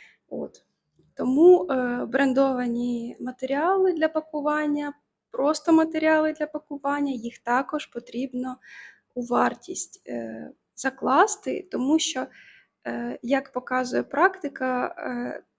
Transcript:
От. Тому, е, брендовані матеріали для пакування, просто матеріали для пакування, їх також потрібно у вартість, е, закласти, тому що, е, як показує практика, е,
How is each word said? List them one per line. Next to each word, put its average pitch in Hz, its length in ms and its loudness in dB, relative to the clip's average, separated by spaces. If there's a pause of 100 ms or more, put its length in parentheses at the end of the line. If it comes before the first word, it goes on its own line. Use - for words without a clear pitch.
(300)
От. - 340 -12 (540)
Тому, 311 540 8
е, 247 340 0
брендовані 247 1120 0
матеріали 294 720 0
для 320 140 0
пакування, 302 880 -2 (380)
просто 302 420 2
матеріали 311 600 4
для 302 140 -4
пакування, 285 640 -4
їх 233 280 -8
також 262 460 -2
потрібно 254 720 -8 (580)
у 247 60 -4
вартість, - 840 -2
е, 226 420 -8 (260)
закласти, 262 960 0
тому 269 280 2
що, - 280 -4 (600)
е, 240 340 -6
як 269 300 -2
показує 247 520 -2
практика, 262 920 -2
е, 247 460 -8 (160)